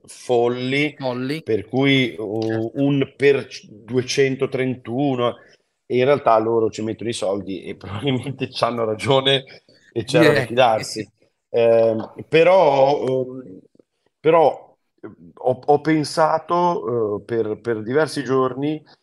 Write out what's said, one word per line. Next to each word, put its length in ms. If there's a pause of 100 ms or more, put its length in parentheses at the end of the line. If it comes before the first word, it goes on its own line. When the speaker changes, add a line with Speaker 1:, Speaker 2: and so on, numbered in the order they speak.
Speaker 1:
folli, 960
Speaker 2:
Folli. 440
Speaker 1:
per 240
cui, 520
uh, 240
Speaker 2:
Certo. 320
Speaker 1:
un 420
per 300
c-, 220
duecentotrentuno, 1700 (500)
e 100
in 80
realtà 340
loro 300
ci 140
mettono 260
i 60
soldi 480
e 140
<laughs> 0
probabilmente 720
c'hanno 340
ragione 600 (460)
e 140
c'era 200
da 80
Speaker 2:
Direi. 140
Speaker 1:
fidarsi. 640 (380)
Ehm, 640 (160)
però, 760
ehm, 520 (640)
però, 560 (240)
ehm, 140 (200)
ho, 300
ho 160
pensato, 1400
eh, 40
per, 380
per 200
diversi 400
giorni 640 (180)